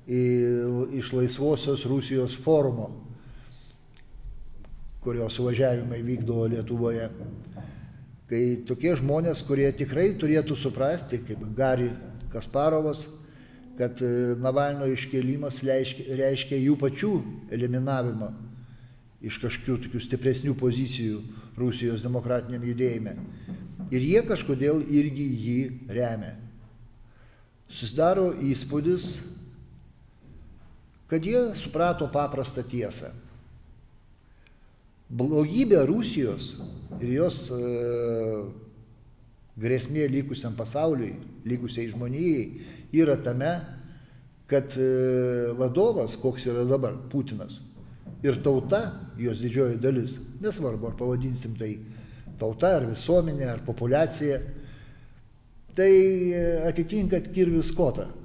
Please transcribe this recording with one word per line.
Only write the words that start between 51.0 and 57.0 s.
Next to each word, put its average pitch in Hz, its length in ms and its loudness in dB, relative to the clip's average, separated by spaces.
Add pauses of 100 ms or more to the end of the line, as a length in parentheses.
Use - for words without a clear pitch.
tai 107 220 -6 (600)
tauta, 117 380 2
ar 123 120 0
visuomenė, 151 600 2
ar 117 160 -4
populiacija, 143 760 2 (1300)
tai, 190 160 8 (400)
e, 175 100 0 (260)
atitinka 180 540 0